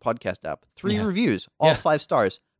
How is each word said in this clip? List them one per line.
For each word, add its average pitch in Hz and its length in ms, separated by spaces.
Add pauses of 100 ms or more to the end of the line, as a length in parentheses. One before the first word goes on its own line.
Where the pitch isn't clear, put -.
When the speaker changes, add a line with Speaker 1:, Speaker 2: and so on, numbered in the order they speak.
Speaker 1:
podcast 113 420
app. 76 200 (100)
Three 208 200
Speaker 2:
Yeah. 214 100
Speaker 1:
reviews, 190 420 (120)
all 156 100
Speaker 2:
Yeah. 151 60
Speaker 1:
five 151 260
stars. 113 380 (200)